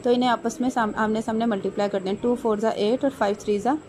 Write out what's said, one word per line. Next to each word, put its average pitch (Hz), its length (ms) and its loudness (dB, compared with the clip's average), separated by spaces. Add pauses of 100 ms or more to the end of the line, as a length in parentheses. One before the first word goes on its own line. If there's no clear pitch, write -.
तो 247 80 4
इन्हें 247 180 2
आपस 226 320 -2
में 247 80 2
साम-, 226 260 0
आमने 220 260 0
सामने 220 240 -2
multiply 202 440 0
कर 196 140 -2
दें। 190 120 -2
टू 240 200 0
फ़ोर 220 240 0
ज़ा 220 120 0
एट 247 340 0
और 269 60 2
फ़ाइव 226 300 0
थ्री 208 180 0
ज़ा 247 180 0 (120)